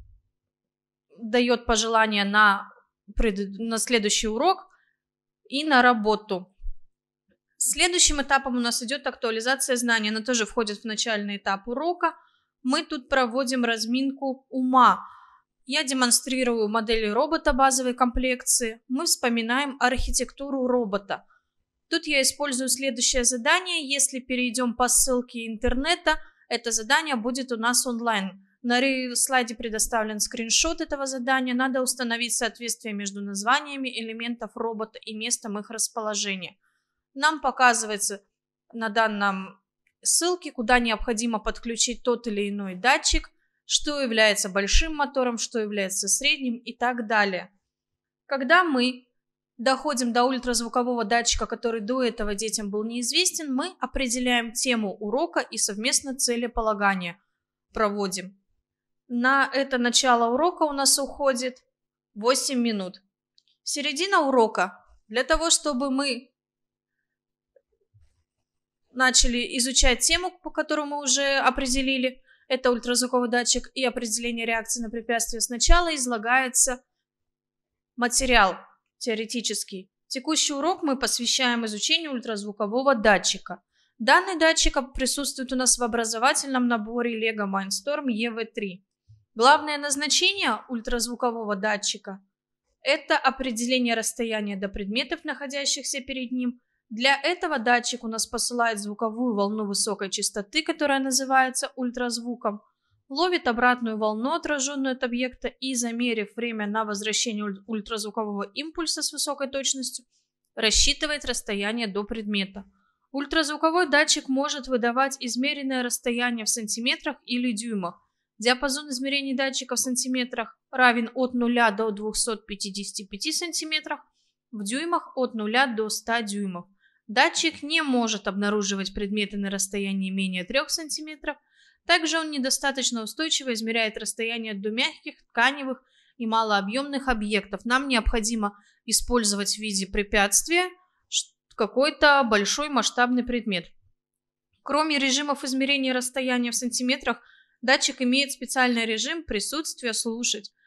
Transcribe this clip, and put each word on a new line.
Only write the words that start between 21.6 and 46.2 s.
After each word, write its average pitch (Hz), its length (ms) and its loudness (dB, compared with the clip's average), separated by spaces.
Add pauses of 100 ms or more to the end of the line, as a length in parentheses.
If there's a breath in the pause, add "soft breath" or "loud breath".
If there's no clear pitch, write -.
Тут 330 180 -2
я 285 140 2
использую 262 480 0
следующее 254 540 0
задание. 320 640 2
Если 269 320 0
перейдем 247 560 -2
по 247 120 2
ссылке 247 600 0
интернета, 285 720 0 (280 loud breath)
это 240 240 -4
задание 269 440 2
будет 247 360 -4
у 233 60 -2
нас 240 280 2
онлайн. 226 640 -2 (140)
На 240 180 2
ре-, 254 360 0
слайде 240 400 0
предоставлен 220 640 -2
скриншот 240 640 0
этого 285 240 -4
задания. 262 480 0
Надо 262 280 0
установить 240 540 -2
соответствие 226 580 -4
между 202 280 -8
названиями 254 680 -2
элементов 226 640 -8
робота 220 440 -6
и 220 160 -12
местом 214 440 -4
их 208 120 -12
расположения. 208 840 -4 (580)
Нам 294 260 0
показывается 220 800 2 (480)
на 226 180 -6
данном 202 680 0 (420)
ссылке, 349 500 0
куда 247 280 2
необходимо 226 600 0
подключить 226 640 -4
тот 240 240 0
или 202 220 -2
иной 202 260 -6
датчик, - 560 2 (340)
что - 340 0
является 220 480 4
большим 196 480 2
мотором, 262 440 0
что - 200 -4
является 202 480 -2
средним 262 500 2